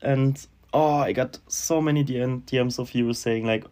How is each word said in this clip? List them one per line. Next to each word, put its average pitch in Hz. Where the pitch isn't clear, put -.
And, 135
oh, 151
I 143
got 127
so -
many 151
D 127
M, 127
D 127
Ms 123
of 123
you 120
saying, 113
like, 113